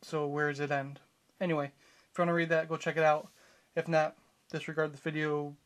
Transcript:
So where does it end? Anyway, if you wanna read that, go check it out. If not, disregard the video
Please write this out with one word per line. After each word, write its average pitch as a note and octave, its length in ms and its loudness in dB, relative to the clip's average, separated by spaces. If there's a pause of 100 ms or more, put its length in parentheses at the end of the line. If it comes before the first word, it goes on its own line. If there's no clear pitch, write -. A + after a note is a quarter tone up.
So D3+ 260 -4
where D3 220 0
does C#3+ 100 -6
it C#3+ 120 -2
end? C#3 280 -4 (420)
Anyway, D#3 300 0 (400)
if - 60 -12
you F3+ 40 2
wanna E3+ 120 4
read E3+ 160 2
that, D#3+ 200 2
go D#3+ 80 -2
check D3+ 200 -2
it D#3+ 60 4
out. D#3 260 4 (460)
If E3 120 -2
not, D#3 280 2 (360)
disregard D#3 420 -2
the C#3+ 40 -16
video D3+ 580 -4 (100)